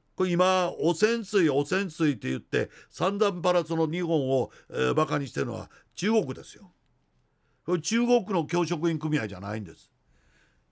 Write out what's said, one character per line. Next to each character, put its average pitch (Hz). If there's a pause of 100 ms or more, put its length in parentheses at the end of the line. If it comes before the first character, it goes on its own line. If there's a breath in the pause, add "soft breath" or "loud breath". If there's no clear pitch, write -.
(140)
こ 190
れ 185
今、 180
汚 160
染 226
水、 180
汚 143
染 190
水 151
っ 117
て 131
言 131
っ -
て 123 (180 loud breath)
散 196
々 185
パ 180
ラ 175
そ 170
の 160
日 175
本 156
を、 131 (180 loud breath)
え 110
ー、 127
バ 151
カ 151
に 139
し -
て 139
る 131
の 113
は 95 (280 soft breath)
中 208
国 147
で -
す -
よ。 190 (960)
こ 175
れ 165
中 226
国 240
の 175
教 175
職 165
員 156
組 151
合 110
じ 95
ゃ 90
な 101
い 110
ん 104
で 82
す。 - (800)